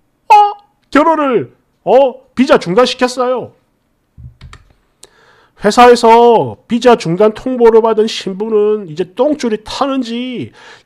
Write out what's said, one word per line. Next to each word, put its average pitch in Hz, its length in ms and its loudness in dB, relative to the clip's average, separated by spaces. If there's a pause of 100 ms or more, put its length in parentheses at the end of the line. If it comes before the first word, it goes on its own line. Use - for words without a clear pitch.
(300)
어? 453 60 4 (560)
결혼을, 285 640 0 (300)
어? 180 100 0 (400)
비자 269 240 2
중단시켰어요. 247 920 -4 (2000)
회사에서 233 920 4 (120)
비자 233 280 2
중단 208 380 0
통보를 233 480 2
받은 220 240 0
신부는 208 800 -4
이제 165 260 -10
똥줄이 247 500 -4
타는지 247 880 -8 (340)